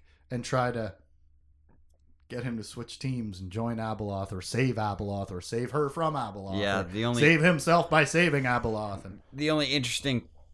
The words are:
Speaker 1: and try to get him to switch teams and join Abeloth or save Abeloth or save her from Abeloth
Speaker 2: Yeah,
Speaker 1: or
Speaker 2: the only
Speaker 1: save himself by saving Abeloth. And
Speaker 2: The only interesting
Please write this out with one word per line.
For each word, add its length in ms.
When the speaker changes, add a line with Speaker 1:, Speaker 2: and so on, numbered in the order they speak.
Speaker 1:
and 140
try 280
to 220
get 160
him 140
to 60
switch 340
teams 420
and 100
join 280
Abeloth 540
or 100
save 340
Abeloth 560
or 80
save 300
her 180
from 260
Abeloth 460
Speaker 2:
Yeah, 200
Speaker 1:
or 40
Speaker 2:
the 220
only 160
Speaker 1:
save 180
himself 480
by 160
saving 400
Abeloth. 600
And 140
Speaker 2:
The 180
only 180
interesting 600